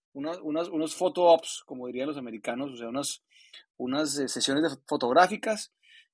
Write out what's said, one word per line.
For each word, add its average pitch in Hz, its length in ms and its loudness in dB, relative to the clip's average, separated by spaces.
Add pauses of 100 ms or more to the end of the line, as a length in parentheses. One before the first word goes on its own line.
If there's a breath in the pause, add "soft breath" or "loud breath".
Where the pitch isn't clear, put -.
(140)
unos, 156 280 -8
unos, 160 280 -2
unos 156 260 -4
photo 180 280 2
ops, 165 420 6
como 127 220 -12
dirían 123 200 -6
los 147 100 -6
americanos, 120 540 -6
o 123 60 -14
sea, 117 120 -10
unas, 139 340 -6 (540 soft breath)
unas, 139 420 -2
eh, 131 80 0
sesiones 139 360 0
de 160 60 2
fo-, 135 180 -10
fotográficas, 175 880 2 (400 soft breath)